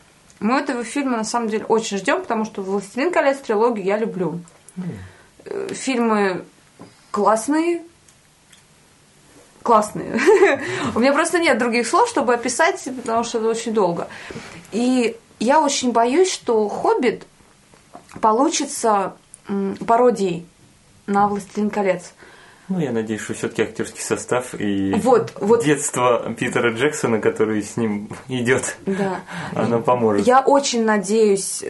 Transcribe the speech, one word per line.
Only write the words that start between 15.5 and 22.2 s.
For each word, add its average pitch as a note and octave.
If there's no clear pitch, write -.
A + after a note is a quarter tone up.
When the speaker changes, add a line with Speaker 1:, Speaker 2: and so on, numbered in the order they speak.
Speaker 1:
очень C4+
боюсь, B3
что -
«Хоббит» A#3+
получится, A3
м, G3
пародией G3+
на G3+
«Властелин G#3
колец». F#3+